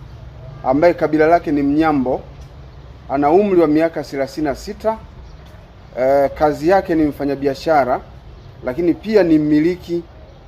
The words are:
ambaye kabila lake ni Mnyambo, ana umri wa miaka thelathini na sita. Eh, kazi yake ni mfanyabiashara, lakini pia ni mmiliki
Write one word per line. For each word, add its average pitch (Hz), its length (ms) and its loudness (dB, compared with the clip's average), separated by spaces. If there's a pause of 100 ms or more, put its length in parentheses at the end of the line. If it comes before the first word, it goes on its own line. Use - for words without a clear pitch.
(640)
ambaye 156 300 4
kabila 156 320 0
lake 170 260 2
ni 143 100 0
Mnyambo, 143 580 0 (880)
ana 143 220 0
umri 190 300 4
wa 160 60 6
miaka 160 360 0
thelathini 139 440 -6
na 131 80 -2
sita. 214 440 -6 (1000)
Eh, 135 360 2
kazi 151 340 0
yake 190 260 2
ni 160 100 2
mfanyabiashara, 139 960 0 (640)
lakini 147 300 0
pia 208 280 2
ni 160 160 4
mmiliki 170 640 0 (460)